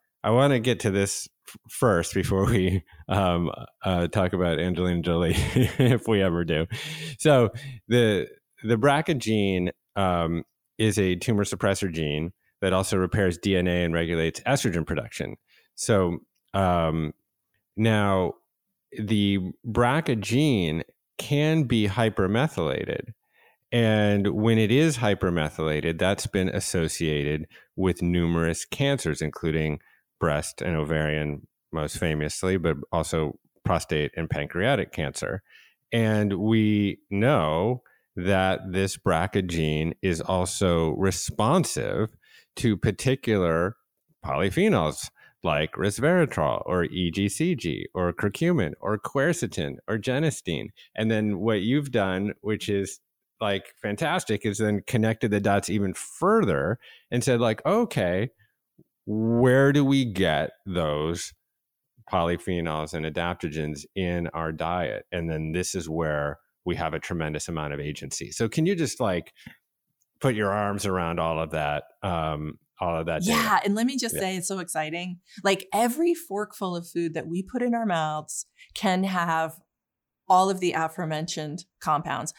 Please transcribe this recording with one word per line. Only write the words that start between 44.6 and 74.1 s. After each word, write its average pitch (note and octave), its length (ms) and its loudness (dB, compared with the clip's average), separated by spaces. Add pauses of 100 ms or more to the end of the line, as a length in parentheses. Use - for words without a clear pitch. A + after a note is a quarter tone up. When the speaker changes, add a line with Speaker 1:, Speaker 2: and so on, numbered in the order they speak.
Speaker 1:
like D#2 300 0
resveratrol G#2+ 920 2
or F2 180 0
E F2 260 -2
G G2 180 0
C E3+ 260 0
G D#2 400 -4
or F2 180 0
curcumin G#2 680 0
or G#2+ 180 -2
quercetin B2+ 760 -2 (120)
or A2 100 -2
genistein. B2 680 -2 (280)
And A2 160 0
then G#2+ 300 0
what G#2+ 220 2
you've C#3 280 0
done, G2 520 0
which G#2 260 -4
is, G2 320 -2 (400)
like, G2+ 400 -2
fantastic, A2+ 640 -2
is G#2 120 -2
then G#2 280 0
connected A2 440 0
the G#2 100 2
dots G2+ 280 2
even G2 260 0
further A#2+ 840 0 (320)
and B2 140 0
said, B2 160 2
like, A2+ 260 0
"Okay, A#2+ 640 0 (800)
where A#2+ 640 4
do C#3+ 120 4
we C3+ 200 4
get F2+ 460 0 (140)
those E2 680 -2 (800)
polyphenols E2+ 800 -2
and D#2+ 100 -4
adaptogens D#2 800 -4 (120)
in F2 320 -2
our D#2+ 240 -6
diet?" D#2+ 580 -4
And E2+ 180 -4
then D#2 220 -4
this F2 240 -4
is E2 140 -6
where D2+ 500 -4 (260)
we F2 120 -4
have D#2 180 -4
a D#2+ 60 -6
tremendous D#2 480 -6
amount D2+ 260 -6
of C#2+ 60 -6
agency. D2 500 -10
So A2+ 180 -2
can D#3+ 180 -2
you G3 100 0
just, D3 240 -4
like, F#2 320 -2 (880)
put B2+ 160 0
your G2+ 160 2
arms G2+ 340 -2
around F2 320 0
all D#2+ 220 0
of D#2+ 100 -4
that, D2 320 -2 (220)
um, D#2 560 -4 (200)
all E3+ 160 -2
of E3 100 -4
that - 160 -2
data? G#3 100 0
Speaker 2:
Yeah, A3 320 2
and G3+ 100 0
let A3+ 100 -2
me C4+ 120 -2
just A#3+ 180 -4